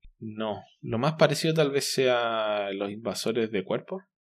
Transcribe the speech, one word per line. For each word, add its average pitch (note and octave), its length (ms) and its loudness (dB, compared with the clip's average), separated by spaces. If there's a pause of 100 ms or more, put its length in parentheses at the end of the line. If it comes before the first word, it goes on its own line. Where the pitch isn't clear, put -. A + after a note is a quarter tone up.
(200)
No, G#2+ 440 -4 (180)
lo A#2+ 160 -2
más D3 160 2
parecido D#3+ 400 4
tal D3+ 180 4
vez C#3 220 0
sea A2+ 800 2
Los G2+ 180 -2
Invasores A2+ 600 -2
de G2 120 0
Cuerpos. F#3+ 380 -6 (200)